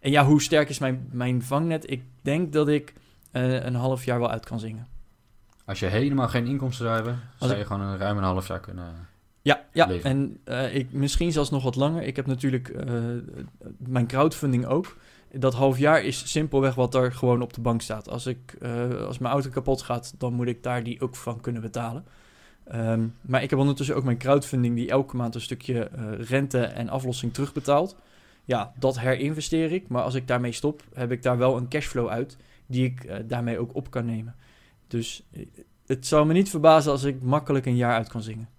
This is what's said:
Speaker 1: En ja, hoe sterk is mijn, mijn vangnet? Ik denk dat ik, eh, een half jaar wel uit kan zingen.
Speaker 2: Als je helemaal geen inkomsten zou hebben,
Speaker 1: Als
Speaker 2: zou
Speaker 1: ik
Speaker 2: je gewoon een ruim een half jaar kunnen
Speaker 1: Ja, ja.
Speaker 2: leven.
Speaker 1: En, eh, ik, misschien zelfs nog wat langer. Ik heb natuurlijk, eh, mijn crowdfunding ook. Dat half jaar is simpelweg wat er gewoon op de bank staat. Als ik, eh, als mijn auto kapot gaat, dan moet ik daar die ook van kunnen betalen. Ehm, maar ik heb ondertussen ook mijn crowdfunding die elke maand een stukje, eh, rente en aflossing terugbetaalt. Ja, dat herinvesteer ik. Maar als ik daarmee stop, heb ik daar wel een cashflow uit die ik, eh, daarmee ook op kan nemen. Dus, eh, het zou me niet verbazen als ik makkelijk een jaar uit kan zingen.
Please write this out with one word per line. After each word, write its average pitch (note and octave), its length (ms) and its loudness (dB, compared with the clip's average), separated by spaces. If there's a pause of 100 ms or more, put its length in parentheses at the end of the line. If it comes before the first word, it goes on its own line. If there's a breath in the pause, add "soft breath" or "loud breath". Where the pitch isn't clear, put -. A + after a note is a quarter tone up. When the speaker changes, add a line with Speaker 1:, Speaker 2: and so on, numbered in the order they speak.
Speaker 1:
En C#3 100 0
ja, C#3+ 140 8
hoe D3 180 8
sterk D3+ 260 4
is C3 100 -8
mijn, B2+ 320 -2
mijn B2 320 0
vangnet? D#3 480 -2
Ik C3 120 -6 (200)
denk D#3 300 0
dat D3+ 160 4
ik, D3 240 0 (380 soft breath)
eh, B2+ 340 0
een B2 100 -4
half B2+ 300 -2
jaar B2 140 0
wel A#2 120 0
uit A2+ 160 -6
kan A#2 120 -6
zingen. A2 300 -10 (760)
Speaker 2:
Als G2 160 -8
je G2+ 60 0
helemaal B2+ 420 2
geen A#2+ 180 0
inkomsten C3 380 -2
zou A2+ 120 0
hebben, A#2+ 240 -2 (180)
Speaker 1:
Als B2+ 100 -2
Speaker 2:
zou B2+ 40 2
Speaker 1:
ik G2+ 60 0
Speaker 2:
je G#2 60 -4
gewoon G2+ 180 -4
een G2 160 -4
ruim G2+ 180 -2
een G2+ 60 -2
half F#2 240 0
jaar F2 140 -6
kunnen F2 480 -14 (340)
Speaker 1:
Ja, C#3+ 300 2
ja. E3 140 6
Speaker 2:
leven. C3 240 0
Speaker 1:
En, C#3 340 0
eh, B2 300 -4
ik, B2+ 180 -2
misschien C#3+ 400 0
zelfs D3 180 0
nog C#3 120 0
wat B2 120 -2
langer. D3+ 280 0
Ik B2+ 140 -6
heb C3 100 -4
natuurlijk, B2+ 420 -2
eh, - 260 -6 (840)
mijn B2+ 280 0
crowdfunding C3+ 600 2
ook. E3 300 0 (360 soft breath)
Dat C3 220 2
half C3 240 4
jaar D3 260 6
is - 260 -4
simpelweg C#3 440 2
wat B2 200 2
er B2+ 180 4
gewoon B2 300 2
op A#2+ 100 -8
de - 80 -10
bank A#2 220 2
staat. G#2+ 260 -8
Als B2 180 -8
ik, B2+ 340 -10
eh, A#2+ 460 -4
als B2 120 -8
mijn B2 160 -2
auto C3+ 160 0
kapot C3 320 -2
gaat, - 360 -6
dan B2 140 -2
moet B2 140 0
ik A#2+ 160 -4
daar B2 200 -4
die A#2+ 180 -8
ook B2+ 160 -4
van A#2 240 -8
kunnen A#2 220 -6
betalen. A#2 420 -6 (600 soft breath)
Ehm, A2+ 420 0 (140)
maar B2+ 220 0
ik C#3 80 -4
heb C3+ 80 2
ondertussen C#3 380 2
ook C3 80 0
mijn A#2+ 140 0
crowdfunding B2+ 560 2
die A#2+ 160 -2
elke C3+ 260 0
maand A#2 180 -4
een A#2+ 60 -8
stukje, B2 480 -4
eh, G#2+ 320 -8
rente C3 400 0
en A#2 280 -4
aflossing B2 460 -4
terugbetaalt. C#3+ 640 0 (480 soft breath)
Ja, A#2 340 -2
dat C3 200 2
herinvesteer D3+ 760 0
ik. F#3 160 -4
Maar B2 140 0
als B2+ 120 -2
ik B2+ 140 -4
daarmee B2 240 0
stop, D3 300 -4 (120)
heb B2 180 -4
ik B2 100 -6
daar B2 160 2
wel B2+ 180 4
een B2 120 -4
cashflow B2+ 400 -2
uit A#2+ 280 -4 (300 soft breath)
die B2+ 180 0
ik, B2+ 200 -4
eh, F#2+ 120 -10 (100)
daarmee A#2+ 320 -2
ook A#2+ 160 -6
op - 160 -8
kan A#2 140 -4
nemen. A#2 300 -6 (520 soft breath)
Dus, - 460 -6
eh, - 140 -14 (400)
het B2+ 200 -4
zou D3+ 200 6
me D#3 60 4
niet G3 180 4
verbazen D#3 420 8
als C3+ 120 0
ik C3 180 -2
makkelijk C3+ 440 2
een B2 100 2
jaar A#2+ 180 2
uit A2+ 140 0
kan A2+ 140 -8
zingen. A2 260 -10 (100)